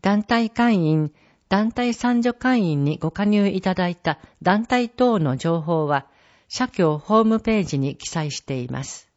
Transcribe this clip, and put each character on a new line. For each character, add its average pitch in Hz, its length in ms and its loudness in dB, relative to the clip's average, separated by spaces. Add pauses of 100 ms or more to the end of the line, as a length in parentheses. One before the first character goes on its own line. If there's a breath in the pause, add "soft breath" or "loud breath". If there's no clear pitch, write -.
団 208 220 2
体 233 260 0
会 240 260 2
員、 156 380 2 (360 soft breath)
団 214 220 0
体 247 220 -2
参 240 280 0
助 240 160 0
会 254 240 0
員 151 220 0
に 147 140 0
ご 160 140 -4
加 202 140 -4
入 208 220 4
い 190 140 -2
た 185 120 -2
だ 180 140 -2
い 175 80 -4
た 156 240 -4 (220 loud breath)
団 208 240 2
体 247 240 0
等 240 300 2
の 147 180 0
情 165 240 -2
報 156 260 -2
は、 143 200 -2 (400 soft breath)
社 254 200 -4
協 156 300 0
ホ 214 240 2
ー - 20 2
ム 220 160 2
ペ 220 220 0
ー - 20 -2
ジ 139 160 -4
に 139 160 -2
記 - 140 -14
載 151 220 -6
し - 100 -10
て 131 180 -6
い 123 100 -8
ま 131 140 -6
す。 - 340 -16